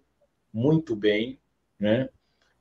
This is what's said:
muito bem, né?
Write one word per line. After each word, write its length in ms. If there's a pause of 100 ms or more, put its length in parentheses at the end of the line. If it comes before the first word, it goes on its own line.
(520)
muito 440
bem, 440 (400)
né? 300 (520)